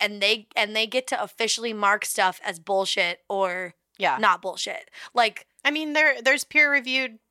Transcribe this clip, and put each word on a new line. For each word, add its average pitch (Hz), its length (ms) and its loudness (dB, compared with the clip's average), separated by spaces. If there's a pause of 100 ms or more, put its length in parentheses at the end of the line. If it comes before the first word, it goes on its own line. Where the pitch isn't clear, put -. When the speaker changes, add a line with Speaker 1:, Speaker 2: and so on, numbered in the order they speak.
Speaker 1:
and 208 220 -2
they, 214 240 0 (100)
and 214 200 -2
they 220 100 0
get 254 220 -4
to - 140 -2
officially 226 500 -4
mark 208 320 2
stuff 185 400 0
as 180 160 -6
bullshit 190 680 -2
or 185 460 -4 (240)
Speaker 2:
Yeah. 156 220 2
Speaker 1:
not 185 220 4
bullshit. - 480 -8 (220)
Like, 226 340 2 (180)
Speaker 2:
I 285 60 4
mean, 302 220 -4
there, 294 300 2
there's 269 220 2
peer-reviewed 262 760 0 (120)